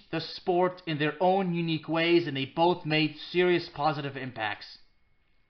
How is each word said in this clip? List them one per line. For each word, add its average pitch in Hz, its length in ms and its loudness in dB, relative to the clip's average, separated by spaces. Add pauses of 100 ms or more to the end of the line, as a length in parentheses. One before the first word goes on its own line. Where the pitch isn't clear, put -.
(100)
the 160 100 -4
sport 180 680 -2
in 156 120 -2
their 151 220 0
own 185 340 2
unique 165 340 -2
ways, 165 380 4
and 139 100 -6
they 135 80 -4
both 170 400 0
made 151 300 2 (160)
serious 175 440 2
positive 143 420 -2
impacts. 110 640 -8 (720)